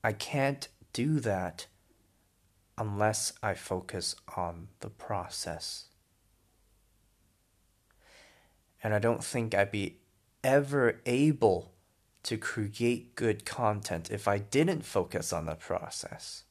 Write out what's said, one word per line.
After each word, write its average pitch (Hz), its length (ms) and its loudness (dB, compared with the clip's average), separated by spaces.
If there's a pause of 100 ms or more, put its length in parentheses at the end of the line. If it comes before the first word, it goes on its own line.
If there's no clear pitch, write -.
I 113 100 0
can't 139 540 -2 (260)
do 147 260 2
that 95 460 -2 (1120)
unless 107 560 0 (100)
I 104 120 0
focus - 600 -6 (220)
on 87 320 -6 (100)
the 98 100 -10
process. - 960 -8 (3000)
And 107 120 2
I 104 60 4
don't 117 240 2
think 113 300 -2
I'd 101 180 4
be 101 260 -2 (460)
ever 139 640 4
able 123 680 4 (500)
to 117 140 -4
create 117 800 -2
good 110 300 0
content 104 680 -2
if 101 160 -2
I 101 100 4
didn't 156 480 2
focus - 480 -2
on 82 120 -2
the 78 100 -2
process. - 960 -8